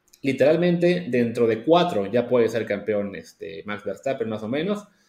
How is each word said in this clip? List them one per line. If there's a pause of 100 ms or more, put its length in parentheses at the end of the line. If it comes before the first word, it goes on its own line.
(240)
literalmente
dentro
de
cuatro
ya
puede
ser
campeón,
este,
Max
Verstappen
más
o
menos, (220)